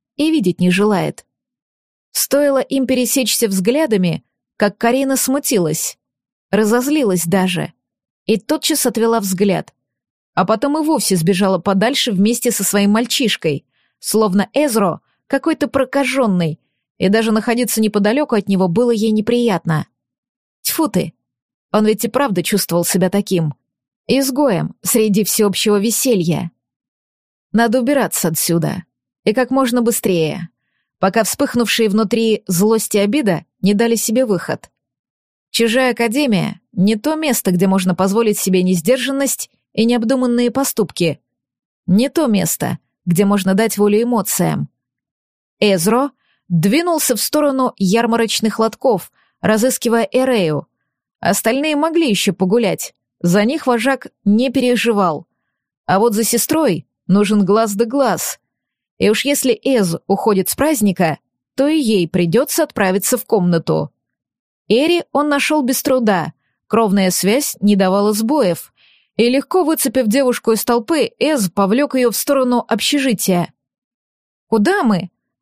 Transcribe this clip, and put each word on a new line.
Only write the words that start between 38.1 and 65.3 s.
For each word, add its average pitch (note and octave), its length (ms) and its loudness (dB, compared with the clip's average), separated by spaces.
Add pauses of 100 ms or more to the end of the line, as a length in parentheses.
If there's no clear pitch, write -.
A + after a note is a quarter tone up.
себе F#3 280 0
несдержанность B3 840 -2 (220)
и - 120 0
необдуманные A#3+ 640 0
поступки. G3+ 720 -2 (640)
Не G#3+ 220 2
то D4+ 180 0
место, E3+ 540 -2 (260)
где F3 180 2
можно G3 300 0
дать A3 240 0
волю G#3 240 2
эмоциям. F#3 640 -2 (920)
Эзро A3 500 2 (380)
двинулся C4 640 0
в G#3 60 -4
сторону C#4 560 0
ярмарочных A3+ 800 0
лотков, A3 540 -2 (300)
разыскивая A3+ 680 0
Эрею. G#3+ 560 0 (540)
Остальные C4+ 560 0
могли D#4+ 320 0
ещё G3 260 0
погулять, F#3 580 -2 (280)
за F3+ 240 2
них C#4 240 -2
вожак B3 400 -2 (160)
не A3+ 260 2
переживал. A#3 800 0 (580)
А F#3+ 140 2
вот A3+ 140 2
за A3 100 0
сестрой A#3+ 600 0 (220)
нужен G#3 380 2
глаз G#3 320 2
да A3+ 80 0
глаз. A#3 560 -2 (580)
И F#3+ 100 2
уж G#3+ 160 0
если C4 380 0
Эз G3+ 360 0 (100)
уходит F#3+ 400 0
с - 80 -6
праздника, G3+ 640 0 (340)
то C#4 140 2
и D#4+ 100 0
ей G#3+ 300 0
придётся F#3 560 0
отправиться G3 520 -2
в A#3 80 -8
комнату. E3 680 0 (760)
Эри D#4 440 2
он D4 160 0
нашёл D4 340 0